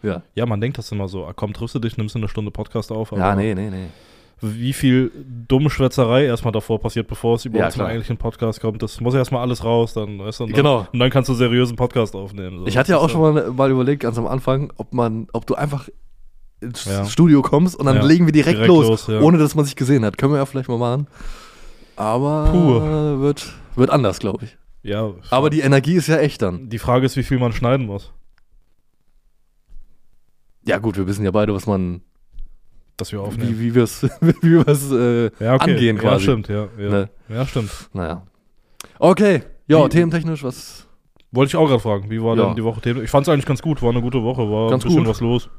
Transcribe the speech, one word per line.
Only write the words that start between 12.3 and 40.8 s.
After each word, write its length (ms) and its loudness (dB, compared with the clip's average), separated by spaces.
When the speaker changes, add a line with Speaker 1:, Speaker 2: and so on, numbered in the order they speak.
Speaker 2:
so. 80 -8
Speaker 1:
Ich 100 -2
hatte 140 2
ja 60 4
Speaker 2:
Das 80 4
Speaker 1:
auch 20 2
Speaker 2:
ist 60 0
Speaker 1:
schon 220 4
mal, 180 0
mal 180 2
überlegt, 320 0
ganz 160 -2
am 80 -2
Anfang, 500 -4
ob 160 -12
man, 400 -2
ob 140 -6
du 80 -2
einfach 340 -6
ins 240 -12
Speaker 2:
Ja. 220 -4
Speaker 1:
Studio 360 6
kommst 320 2
und 120 -2
dann 100 4
Speaker 2:
Ja, 80 4
Speaker 1:
legen 220 6
wir 60 2
direkt 260 4
Speaker 2:
direkt 100 4
Speaker 1:
los, 180 8
Speaker 2:
los, 220 2
ja. 120 0
Speaker 1:
ohne 180 6
dass 180 2
man 80 2
sich 100 -6
gesehen 300 2
hat. 120 -2
Können 160 2
wir 60 2
ja 80 0
vielleicht 220 -8
mal 100 -2
machen. 300 -2
Aber 560 0
Speaker 2:
Puh. 680 2
Speaker 1:
wird, 320 -2
wird 160 4
anders, 300 2
glaub 240 -6
ich. 120 -18
Speaker 2:
Ja, 260 -4
Speaker 1:
Aber 200 2
die 100 0
Energie 340 4
ist 120 0
ja 120 2
echt 220 0
dann. 280 -4
Speaker 2:
die 100 -8
Frage 280 2
ist, 100 -2
wie 80 -2
viel 160 -2
man 120 0
schneiden 340 0
muss. 260 -12
Speaker 1:
Ja 140 0
gut, 180 -2
wir 100 -2
wissen 180 -4
ja 60 0
beide, 240 0
was 120 -6
man 360 -2
Speaker 2:
Dass 160 -10
wir 80 -8
aufnehmen. 300 -6
Speaker 1:
wie, 100 -4
wie 140 -2
wir's, 280 2
<laughs> 180 -2
wie 440 4
wir's, 280 0
äh, 320 2
Speaker 2:
Ja, 100 2
okay. 180 4
Speaker 1:
angehen 240 2
Speaker 2:
Ja, 60 -4
Speaker 1:
quasi. 220 4
Speaker 2:
stimmt, 240 0
ja, 200 -4
ja. 100 -6
Speaker 1:
Ne? 220 -2
Speaker 2:
Ja, 180 -6
stimmt. 240 -6
Speaker 1:
Naja. 300 -8
Okay, 440 4
ja, 180 6
Speaker 2:
Wie 40 2
Speaker 1:
thementechnisch, 560 0
was? 420 -12